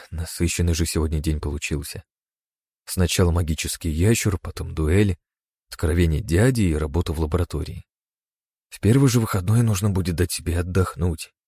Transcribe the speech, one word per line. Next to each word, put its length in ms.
насыщенный 640
же 120
сегодня 320
день 220
получился. 640
Сначала 480
магический 580
ящер, 480
потом 340
дуэль, 440
откровение 520
дяди 420
и 120
работа 380
в 80
лаборатории. 640
В 100
первый 300
же 100
выходной 440
нужно 280
будет 240
дать 160
себе 300
отдохнуть. 720